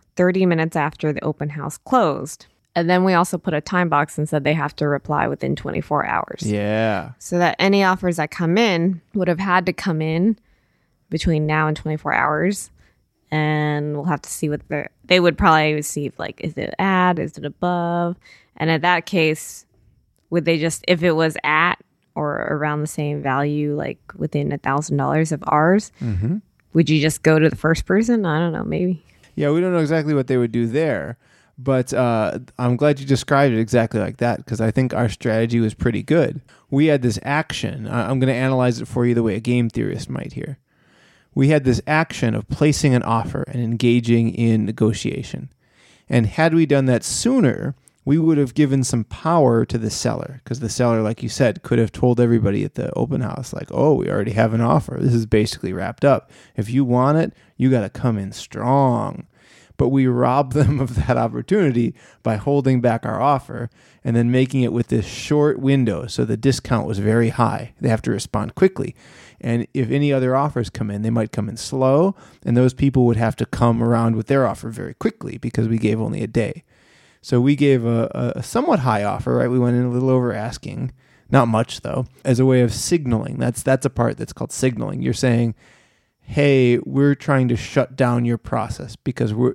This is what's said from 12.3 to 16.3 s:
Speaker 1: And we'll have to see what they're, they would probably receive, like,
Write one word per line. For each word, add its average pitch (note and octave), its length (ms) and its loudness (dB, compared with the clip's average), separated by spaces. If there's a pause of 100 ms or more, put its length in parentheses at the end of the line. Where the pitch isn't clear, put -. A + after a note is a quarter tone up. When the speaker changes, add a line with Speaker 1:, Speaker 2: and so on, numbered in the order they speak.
Speaker 1:
And D3+ 640 -2
we'll C#3+ 120 -6
have E3 160 -2
to - 80 -18
see - 200 -6
what D3 200 -6
they're, D3 200 -6 (160)
they F3+ 140 4
would F3 180 2
probably D#3 360 4
receive, D3+ 440 -6
like, - 240 -10